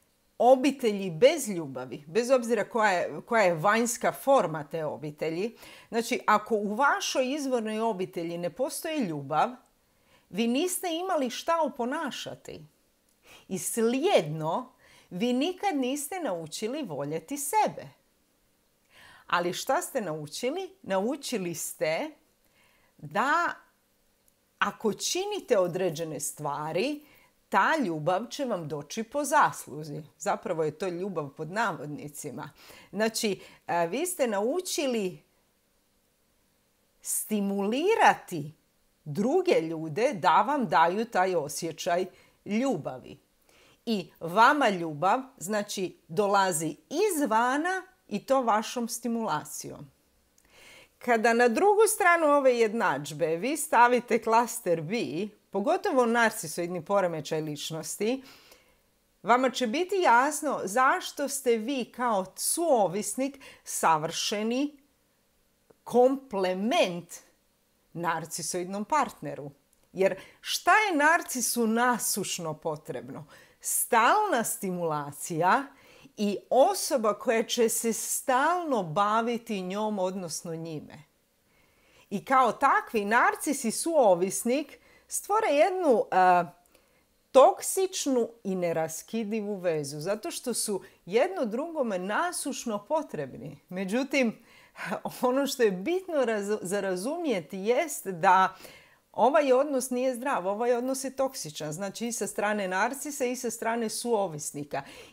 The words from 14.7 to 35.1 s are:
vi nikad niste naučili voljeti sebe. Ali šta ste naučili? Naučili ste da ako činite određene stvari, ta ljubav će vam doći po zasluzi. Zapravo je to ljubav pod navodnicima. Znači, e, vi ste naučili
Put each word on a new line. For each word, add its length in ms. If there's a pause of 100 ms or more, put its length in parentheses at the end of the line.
vi 240
nikad 440
niste 420
naučili 640
voljeti 540
sebe. 500 (1400)
Ali 260
šta 280
ste 200
naučili? 680 (120)
Naučili 760
ste 560 (840)
da 560 (1040)
ako 340
činite 640
određene 640
stvari, 800 (480)
ta 240 (120)
ljubav 440
će 160
vam 220
doći 360
po 200
zasluzi. 800 (180)
Zapravo 440
je 80
to 160
ljubav 420
pod 220
navodnicima. 1000 (420)
Znači, 480 (280)
e, 200
vi 180
ste 220
naučili 960 (1800)